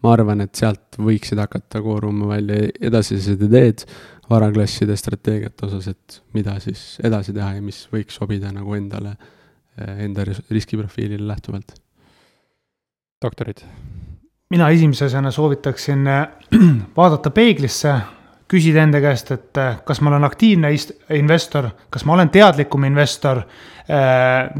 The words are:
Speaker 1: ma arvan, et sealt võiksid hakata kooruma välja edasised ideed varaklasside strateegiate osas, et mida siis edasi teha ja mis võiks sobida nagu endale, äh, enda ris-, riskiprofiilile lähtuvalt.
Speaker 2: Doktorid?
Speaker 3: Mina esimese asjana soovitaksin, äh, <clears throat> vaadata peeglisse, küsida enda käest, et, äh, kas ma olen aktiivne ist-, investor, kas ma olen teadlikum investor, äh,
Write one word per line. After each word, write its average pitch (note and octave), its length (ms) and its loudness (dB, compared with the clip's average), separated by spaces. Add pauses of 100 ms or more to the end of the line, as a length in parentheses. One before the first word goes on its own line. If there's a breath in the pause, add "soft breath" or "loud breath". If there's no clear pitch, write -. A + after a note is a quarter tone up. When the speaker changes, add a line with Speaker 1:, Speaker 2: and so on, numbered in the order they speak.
Speaker 1:
ma A#2 100 4
arvan, G#2 320 2
et F#2+ 100 -10
sealt - 460 -4
võiksid G#2+ 400 -2
hakata - 400 -8
kooruma G#2 480 -4
välja G#2 380 -2 (140)
edasised G2+ 640 -2
ideed A2+ 420 4 (440 loud breath)
varaklasside G#2+ 680 0
strateegiate G#2 680 -6
osas, F#2+ 220 -8
et - 300 -14 (160)
mida G2+ 260 -6
siis - 400 -12
edasi G#2+ 320 -2
teha G2+ 220 -6
ja G2+ 80 -10
mis G2+ 200 -14 (100)
võiks G#2+ 260 -8
sobida G2+ 340 -6
nagu G2+ 240 -10
endale, G2+ 380 -10 (640 soft breath)
äh, G2+ 280 -12
enda G2+ 200 -6
ris-, G2 260 -8
riskiprofiilile G#2 800 -6
lähtuvalt. G#2 440 -12 (1500)
Speaker 2:
Doktorid? - 420 -10 (880 loud breath)
Speaker 3:
Mina E3+ 200 4
esimese D#3 360 4
asjana C3+ 240 -2
soovitaksin, C#3 760 -2
äh, C#3 220 0 (320)
<clears throat> C3+ 360 4
vaadata D#3+ 340 4
peeglisse, D3+ 640 2 (560 loud breath)
küsida D#3+ 340 4
enda D3 160 4
käest, C#3 320 0
et, - 260 -10
äh, C3 260 -2
kas C#3 160 -4
ma D3 120 2
olen C#3+ 120 2
aktiivne E3 480 2
ist-, - 200 -4 (180)
investor, D3+ 600 0 (200 soft breath)
kas - 140 -6
ma D#3 140 2
olen E3+ 120 4
teadlikum D3 540 4
investor, C#3 560 0 (480 loud breath)
äh, C3 720 2